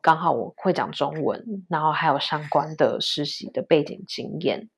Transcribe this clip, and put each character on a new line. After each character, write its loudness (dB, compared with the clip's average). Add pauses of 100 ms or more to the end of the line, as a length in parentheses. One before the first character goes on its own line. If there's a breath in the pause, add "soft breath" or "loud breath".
刚 8
好 2
我 -2
会 2
讲 -2
中 -2
文， -4
然 0
后 4
还 0
有 4
相 -4
关 0
的 2
实 -2
习 -8
的 -4
背 4
景 -12
经 -8
验， -2